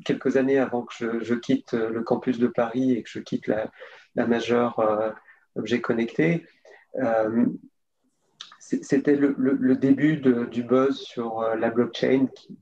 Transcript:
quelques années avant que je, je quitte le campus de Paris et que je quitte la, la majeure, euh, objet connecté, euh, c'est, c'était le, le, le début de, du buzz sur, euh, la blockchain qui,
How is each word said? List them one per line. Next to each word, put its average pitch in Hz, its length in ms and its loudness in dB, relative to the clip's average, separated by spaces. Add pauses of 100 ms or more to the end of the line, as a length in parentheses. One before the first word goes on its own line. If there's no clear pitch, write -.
quelques 135 320 0
années 135 220 2
avant 120 240 -2
que - 160 -16
je, 117 240 -4
je 117 120 -2
quitte 127 400 -2
le 113 280 -2
campus 120 360 -2
de 120 100 2
Paris 123 440 0
et 110 100 -2
que - 80 -16
je 113 100 -12
quitte - 260 -10
la, 113 240 -2 (460)
la 120 100 0
majeure, 117 540 0
euh, 107 300 0 (460)
objet 117 240 -2
connecté, 151 680 0 (560)
euh, 113 420 2 (1160)
c'est, - 240 -6
c'était 143 320 2
le, 139 200 2
le, 127 220 2
le 127 160 2
début 143 440 2
de, 120 260 2
du 117 180 -4
buzz 131 380 2
sur, 113 400 -6
euh, 113 160 0
la 117 140 0
blockchain 123 640 2
qui, - 300 -20